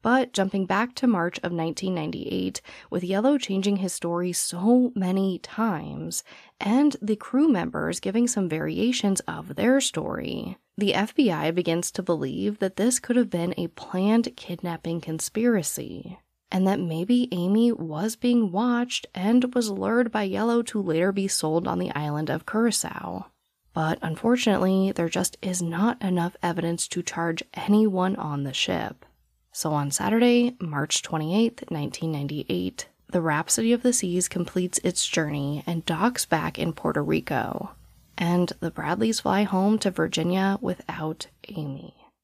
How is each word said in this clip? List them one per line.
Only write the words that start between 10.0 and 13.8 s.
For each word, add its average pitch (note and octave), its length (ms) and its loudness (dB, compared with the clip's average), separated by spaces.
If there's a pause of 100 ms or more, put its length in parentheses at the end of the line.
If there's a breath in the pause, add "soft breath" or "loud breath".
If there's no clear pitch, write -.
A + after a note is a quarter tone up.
the G3 180 2
F G#3 220 0
B A#3+ 160 4
I D#3 180 0
begins E3+ 400 0
to - 140 -6
believe E3+ 560 -2
that F#3+ 160 -2
this A#3+ 240 2
could A#3+ 160 0
have B3 120 4
been F3 280 -2
a F3 100 -4
planned G#3 680 0